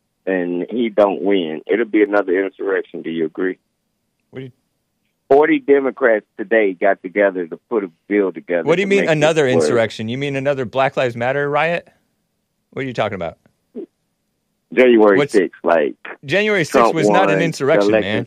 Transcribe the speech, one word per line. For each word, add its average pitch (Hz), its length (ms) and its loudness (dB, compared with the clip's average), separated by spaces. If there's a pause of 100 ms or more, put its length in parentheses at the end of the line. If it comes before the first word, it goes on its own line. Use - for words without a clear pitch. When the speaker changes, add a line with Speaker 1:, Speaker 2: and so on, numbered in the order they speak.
(260)
Speaker 1:
and 87 440 -4
he 117 180 -4
don't 101 340 0
win, 87 440 -2
it'll 110 200 -2
be 104 160 2
another 98 420 0
insurrection. 95 580 -6
Do 80 80 -10
you 82 160 -4
agree? 92 320 -6 (720)
Speaker 2:
What 120 100 -16
do 135 60 -14
you 127 60 -20 (760)
Speaker 1:
Forty 151 300 6
Democrats 131 640 2 (140)
today 101 340 0
got 98 300 -2
together 92 460 -2
to 82 80 -14 (120)
put 113 140 -2
a 92 80 -8 (160)
bill 101 260 0
together 82 300 -6
Speaker 2:
What 156 140 0
do 185 60 0
you 196 40 -4
Speaker 1:
to 190 40 -2
Speaker 2:
mean 196 100 2
Speaker 1:
make - 80 -2
this 160 40 2
Speaker 2:
another 156 340 2
Speaker 1:
work. 127 80 0
Speaker 2:
insurrection? 110 540 0
You 123 100 -6
mean 139 180 -6
another 135 280 -4
Black 135 320 -2
Lives 127 200 -2
Matter 135 340 -2
riot? 160 380 -2 (840)
What 135 140 -8
are - 20 -6
you 127 60 -8
talking 107 240 -4
about? 82 220 -8 (1300)
Speaker 1:
January 113 440 6
Speaker 2:
What's 143 160 0
Speaker 1:
sixth, 92 320 0
like, 80 300 0 (300)
Speaker 2:
January 196 400 0
sixth - 140 -8
Speaker 1:
Trump 113 160 4
Speaker 2:
was 104 140 2
not 104 160 4
an 98 60 0
Speaker 1:
won 95 80 0
the 90 60 0
Speaker 2:
insurrection, 104 460 0
Speaker 1:
election 107 220 0
Speaker 2:
man. 117 140 -4